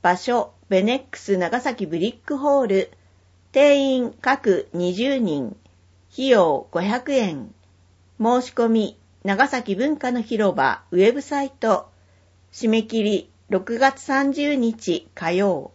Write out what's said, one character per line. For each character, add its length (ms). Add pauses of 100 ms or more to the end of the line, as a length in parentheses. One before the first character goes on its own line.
場 160
所、 380 (140)
ベ 140
ネ 120
ッ 160
ク 80
ス 180
長 240
崎 260
ブ 120
リ 140
ッ 40 (100)
ク 120
ホ 240
ー 40
ル。 240 (640)
定 240
員、 460
各 500
二 220
十 240
人。 360 (580)
費 160
用、 420
五 100
百 320
円。 420 (640)
申 220
し 120
込 160
み、 300 (240)
長 260
崎 280
文 200
化 160
の 100
広 340
場 340
ウ 60
ェ 160
ブ 80
サ 220
イ 80
ト。 400 (640)
締 180
め 140
切 180
り、 280 (200)
六 280
月 220
三 320
十 220
日 600
火 180
曜。 420